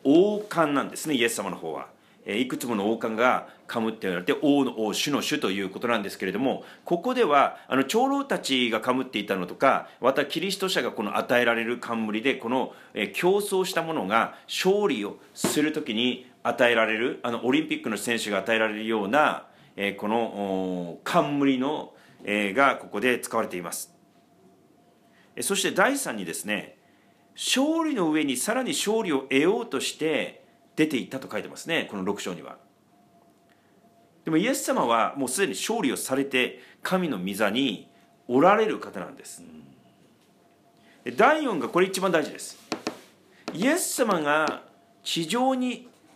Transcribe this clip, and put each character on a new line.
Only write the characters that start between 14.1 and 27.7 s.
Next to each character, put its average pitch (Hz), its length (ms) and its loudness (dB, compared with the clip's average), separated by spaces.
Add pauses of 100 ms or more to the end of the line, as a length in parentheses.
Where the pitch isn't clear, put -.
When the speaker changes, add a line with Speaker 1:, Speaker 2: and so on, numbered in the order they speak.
Speaker 1:
勝 202 400 2
利 113 160 -2
を 95 140 -8 (160)
す - 280 0
る 151 100 2
と 151 100 -4
き 123 120 -4
に 120 340 0 (140)
与 120 300 4
え - 20 4
ら 113 120 4
れ 107 120 2
る、 131 240 -2
あ 123 80 -2
の、 113 160 -4
オ 127 60 4
リ 151 80 4
ン 156 80 -2
ピ 151 80 -2
ッ 151 80 -8
ク 123 60 -4
の 107 60 -2
選 117 220 -2
手 110 120 -4
が 98 80 0
与 104 160 0
え 110 40 4
ら 110 80 4
れ 107 80 -2
る 110 140 -6
よ 110 160 0
う 95 40 -2
な、 123 380 2 (300)
え 101 140 -2
ー、 90 60 -6
こ 107 120 -6
の、 110 80 2
お 95 800 -4
ー、 - 80 -16
冠 143 540 2
の、 139 360 -4 (300)
え 104 240 0
ー、 98 60 -4
が 135 200 6
こ - 140 -12
こ 104 120 -6
で 120 200 2
使 - 160 -6
わ 110 80 0
れ 95 40 -6
て 87 80 -10
い 87 60 -6
ま 85 80 -10
す。 - 240 -10 (1400)
え - 60 -6
ー、 - 20 -4
そ 196 100 -2
し 196 80 0
て 170 80 0
第 214 260 2
三 147 200 -6
に 98 80 -8
で 82 100 -6
す - 100 -10
ね、 98 320 -6 (600)
勝 320 480 0